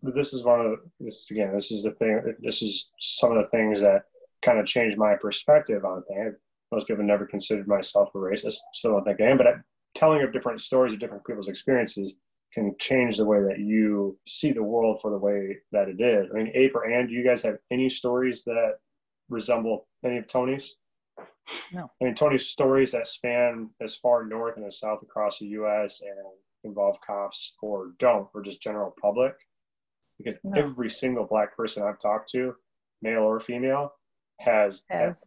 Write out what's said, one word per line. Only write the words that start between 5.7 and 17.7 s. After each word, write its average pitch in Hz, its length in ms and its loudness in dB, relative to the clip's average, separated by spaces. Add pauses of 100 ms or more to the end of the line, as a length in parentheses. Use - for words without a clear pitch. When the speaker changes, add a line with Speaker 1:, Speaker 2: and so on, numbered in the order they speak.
Speaker 1:
on 92 180 -4
things. 101 320 -6 (360)
Most 107 160 -4
people 104 160 -2
never 101 220 2
considered 101 420 -4
myself 101 480 2
a - 20 -6
racist, 98 400 -4 (160)
still 117 180 -2
don't 98 140 2
think 101 160 0
I 107 40 4
am, 135 120 6
but 123 100 8
I, - 60 8 (420)
telling 156 260 6
of 127 100 0
different 120 300 -4
stories 127 320 2
of 101 60 -8
different 101 260 -10
people's 104 220 -8
experiences 104 680 -2 (380)
can 101 260 -2
change 123 380 2
the 107 80 2
way 104 160 4
that 98 180 0
you 104 580 0 (100)
see - 240 0
the 113 120 -2
world 113 380 2
for 107 100 -4
the 101 60 -2
way 101 400 -2 (140)
that 101 160 2
it 92 140 -6
is. 107 300 2
I 110 60 -4
mean, 110 160 -4
Ape 135 220 4
or 113 140 -2
Ann, 123 180 0
do 117 60 -8
you 123 100 -4
guys 123 200 4
have 110 140 -2 (140)